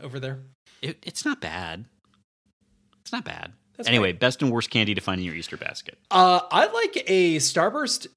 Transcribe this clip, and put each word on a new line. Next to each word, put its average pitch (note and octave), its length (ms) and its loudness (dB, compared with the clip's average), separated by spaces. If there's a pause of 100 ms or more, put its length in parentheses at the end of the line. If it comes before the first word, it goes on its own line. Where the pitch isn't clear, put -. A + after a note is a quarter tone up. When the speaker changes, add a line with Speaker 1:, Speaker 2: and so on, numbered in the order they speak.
Speaker 1:
over C3+ 180 -12
there. C3 180 -8 (440)
Speaker 2:
It, - 220 -10
it's - 200 -10
not D4 160 -2
bad. E2+ 440 -8 (1160)
It's - 100 -14
not A#3+ 120 -8
bad. - 280 -12 (240)
Speaker 1:
That's A3+ 120 -4
Speaker 2:
Anyway, G#2+ 240 4
Speaker 1:
great. E2+ 80 -12
Speaker 2:
best B2+ 220 2
and C3+ 100 2
worst A#2 180 -2
candy G#2 240 2
to F#2 60 -2
find F#2 200 -4
in F#2 60 -4
your E2 80 -6
Easter - 220 -10
basket. - 420 -14 (120)
Speaker 1:
Uh, F#3 300 6 (100)
I G#3 220 4
like A3+ 340 -2
a F3 300 4
Starburst G#3 680 0 (100)